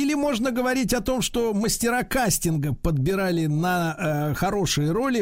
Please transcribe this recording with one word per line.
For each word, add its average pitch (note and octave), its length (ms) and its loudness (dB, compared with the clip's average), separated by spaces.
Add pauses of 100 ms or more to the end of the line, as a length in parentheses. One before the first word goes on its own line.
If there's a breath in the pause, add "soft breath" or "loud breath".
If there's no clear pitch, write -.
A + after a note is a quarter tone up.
или C#4+ 100 0
можно C#4+ 380 0
говорить B3+ 420 0
о A#3+ 80 0
том, B3+ 220 0
что A#3 320 0
мастера A#3 480 0
кастинга E3 720 0
подбирали E3+ 720 0
на, E3 520 0
э, D3+ 360 -2
хорошие E3+ 560 0
роли A3 160 0 (160)